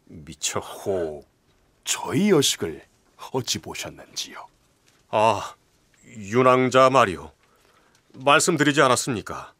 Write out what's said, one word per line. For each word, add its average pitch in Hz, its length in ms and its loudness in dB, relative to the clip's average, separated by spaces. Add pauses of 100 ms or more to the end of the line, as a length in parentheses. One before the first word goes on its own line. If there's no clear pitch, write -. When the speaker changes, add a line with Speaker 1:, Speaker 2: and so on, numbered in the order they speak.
Speaker 1:
미처. 82 560 -10
Speaker 2:
혹 82 680 -8 (580)
저희 165 460 -2
여식을 104 540 0 (480)
어찌 - 260 -6
보셨는지요? - 880 -14 (640)
Speaker 1:
아, 107 440 0 (520)
윤왕자 127 840 4
말이오. 98 420 0 (800)
말씀드리지 143 680 2
않았습니까? 123 760 -2